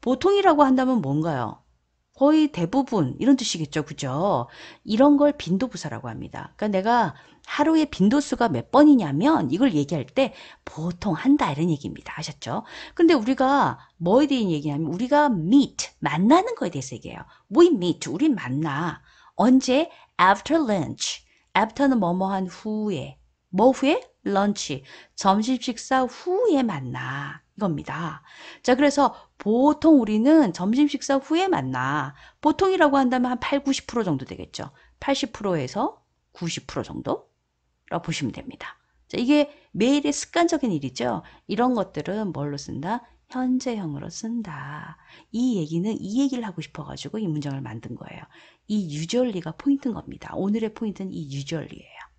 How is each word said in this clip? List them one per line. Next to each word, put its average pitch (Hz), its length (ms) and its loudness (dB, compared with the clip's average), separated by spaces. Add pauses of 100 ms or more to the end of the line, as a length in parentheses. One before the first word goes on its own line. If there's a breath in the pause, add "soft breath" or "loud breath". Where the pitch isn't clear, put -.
보통이라고 330 600 4
한다면 254 380 2
뭔가요? 139 600 -2 (540)
거의 302 360 4
대부분 175 680 -2
이런 262 160 6
뜻이겠죠. 160 480 -4
그죠? 143 640 -2 (360 loud breath)
이런 269 340 4
걸 285 180 4
빈도부사라고 170 760 -6
합니다. - 460 -14
그러니까 208 220 -2
내가 214 380 2 (320 soft breath)
하루에 311 380 2
빈도수가 240 640 2
몇 127 200 -4
번이냐면 240 800 4
이걸 202 240 2
얘기할 147 320 -2
때 - 300 -2 (280 loud breath)
보통 175 500 -6
한다 233 380 2
이런 160 200 0
얘기입니다. - 440 -8
아셨죠? 151 500 -8 (280 loud breath)
근데 339 220 6
우리가 262 640 2 (180 soft breath)
뭐에 220 300 4
대한 240 240 0
얘기냐면 151 420 -2
우리가 254 320 2
meet, 220 640 2 (100)
만나는 233 540 2
거에 240 160 -6
대해서 131 260 -10
얘기해요. - 240 -14 (340 soft breath)
We 330 160 8
meet, 175 400 0
우리 208 200 0
만나. 147 720 -4 (340 soft breath)
언제? 254 540 4 (320 loud breath)
After 269 420 4
lunch. 185 600 -4 (320)
After는 240 420 0
뭐뭐한 190 460 -2
후에. 185 760 -8 (300)
뭐 214 220 4
후에? 294 300 0 (240)
Lunch. 196 580 -2 (320 loud breath)
점심 220 440 2
식사 262 440 -2
후에 359 600 0
만나. 135 760 -6 (140)
이겁니다. 156 680 -6 (400 loud breath)
자, 247 100 4
그래서 277 400 2 (240 loud breath)
보통 285 640 4
우리는 220 520 4
점심 226 340 2
식사 277 300 -2
후에 320 300 0
만나. 135 680 -2 (260 soft breath)
보통이라고 311 560 2
한다면 254 320 0
한 247 100 -4
팔, 277 240 -2
구십 269 220 -2
프로 233 180 -4
정도 139 220 -2
되겠죠. - 460 -14 (280 soft breath)
팔십 - 340 -2
프로 190 240 -4
에서 202 440 -4 (300)
구십 - 340 -8
프로 - 160 -8
정도라고 - 1200 -10
보시면 147 280 -6
됩니다. - 480 -16 (280)
자, - 120 -8
이게 285 360 2 (160 loud breath)
매일의 277 420 0
습관적인 330 580 -2
일이죠. 131 500 -4 (240 soft breath)
이런 240 300 0
것들은 196 560 -6
뭘로 143 260 -6
쓴다? 156 460 -8 (260 soft breath)
현재형으로 233 800 -4
쓴다. 160 880 -10 (320 soft breath)
이 240 280 0
얘기는 170 420 -2
이 214 220 -4
얘기를 254 260 -2
하고 175 140 -10
싶어가지고 139 580 -12
이 214 80 -4
문장을 143 340 -6
만든 117 340 -12
거예요. - 280 -18 (420 soft breath)
이 185 320 -4
usually가 185 600 -4
포인트인 269 360 -2
겁니다. - 400 -12
오늘의 214 400 -2
포인트는 196 380 -8
이 151 240 -10
usually예요. - 640 -10 (200)